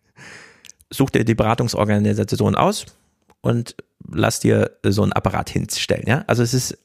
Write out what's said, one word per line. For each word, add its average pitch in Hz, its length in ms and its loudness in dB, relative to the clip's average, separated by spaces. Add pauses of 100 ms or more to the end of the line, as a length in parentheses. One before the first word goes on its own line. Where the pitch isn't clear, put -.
(880)
Such 135 200 0
dir 120 160 2
die 113 100 2
Beratungsorganisation 107 1200 0
aus 196 300 0 (560)
und 120 340 -2 (340)
lass 110 300 0
dir 107 440 2
so 104 200 2
einen 101 100 0
Apparat - 360 -2
hinstellen, - 580 -4
ja? 131 200 2
Also 120 140 2
es 120 120 0
ist - 320 -2